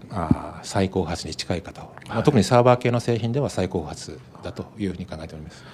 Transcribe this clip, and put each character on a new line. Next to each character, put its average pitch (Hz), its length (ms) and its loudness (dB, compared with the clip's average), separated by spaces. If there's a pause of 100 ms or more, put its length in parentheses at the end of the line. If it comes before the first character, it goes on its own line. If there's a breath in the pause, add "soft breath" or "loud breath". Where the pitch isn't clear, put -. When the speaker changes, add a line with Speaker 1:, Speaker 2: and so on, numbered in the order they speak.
(100)
Speaker 1:
あ、 85 520 0
最 98 260 2
高 95 140 0
発 82 240 -4
に 78 80 -8
近 - 220 -4
い 78 60 -6
か - 100 -14
と。 - 80 -16
ま - 320 -16
あ、 - 40 -4
Speaker 2:
は 113 40 0
い。 - 40 2
Speaker 1:
特 139 120 6
に 98 80 6
サ 123 160 6
ー 120 40 8
バ 123 120 8
ー - 40 0
系 120 120 2
の 120 80 2
製 120 180 0
品 113 140 -2
で 143 80 0
は 120 100 0
最 92 180 0
高 90 140 -2
発 78 380 -12 (240)
だ 90 80 -8
と 92 140 -10 (120)
い 101 80 -2
う 92 60 -2
ふ - 20 -8
う 87 40 -12
に 90 80 -8
考 87 140 -12
え 80 60 -12
て 80 80 -14
お 78 40 -12
り 76 40 -12
ま 78 80 -14
す。 - 240 -20